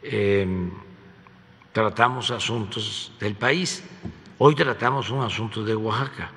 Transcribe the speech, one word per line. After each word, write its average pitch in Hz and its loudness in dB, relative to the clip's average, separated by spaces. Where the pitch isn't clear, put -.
em, 98 0
tratamos 113 2
asuntos 110 -4
del 104 -2
país. 143 0
Hoy 147 8
tratamos 127 0
un 131 0
asunto 107 -4
de 110 0
Oaxaca 110 -2